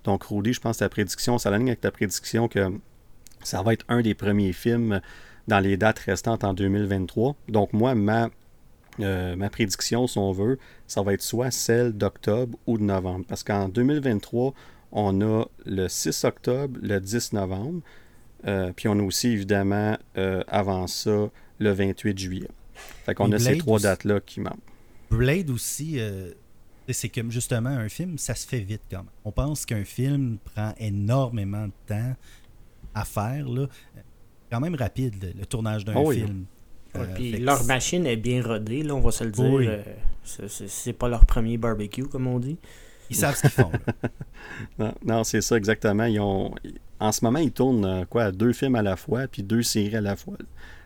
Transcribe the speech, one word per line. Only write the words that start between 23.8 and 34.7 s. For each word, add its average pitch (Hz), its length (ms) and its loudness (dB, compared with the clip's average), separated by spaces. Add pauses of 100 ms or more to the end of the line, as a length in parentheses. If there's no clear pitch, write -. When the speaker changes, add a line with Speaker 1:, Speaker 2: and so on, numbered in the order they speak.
Speaker 1:
dates-là 101 360 2
qui - 220 -8
manquent. - 180 -6 (500)
Speaker 2:
Blade 135 400 2
aussi, 143 480 -4
euh, 95 340 -4 (580)
c'est 123 180 -2
que, 120 220 -6
justement, 120 400 -2
un 123 180 -2
film, 170 300 -6
ça 117 180 -4
se - 100 -8
fait 127 140 -4
vite 101 220 -6 (100)
quand 92 60 -8
même. 92 100 -12 (160)
On 107 80 -6
pense 143 340 -2
qu'un 104 200 -4
film 131 540 -2 (140)
prend 107 240 -4
énormément 107 880 0
de 104 60 -10 (140)
temps 117 280 -4 (800)
à 104 120 -6
faire, 127 420 -4
là. 127 200 -2 (840)
Quand 117 80 0
même 165 160 -2